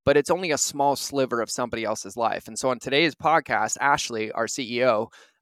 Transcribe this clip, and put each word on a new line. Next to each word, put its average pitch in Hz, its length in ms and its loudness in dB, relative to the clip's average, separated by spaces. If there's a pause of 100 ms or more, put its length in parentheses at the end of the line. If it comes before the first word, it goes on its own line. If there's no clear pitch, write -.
but 139 140 6
it's 143 120 2
only 175 220 0
a 151 60 0
small 143 400 0
sliver 127 420 -2
of 110 100 -2
somebody 113 360 -4
else's 104 320 -4
life. 113 320 -2
And 110 100 -10
so 135 100 0
on 123 100 -2
today's 139 360 0
podcast, 135 640 0
Ashley, 120 540 0
our 113 160 -2
C 120 300 -4
E 123 40 2
O, 113 260 2 (320)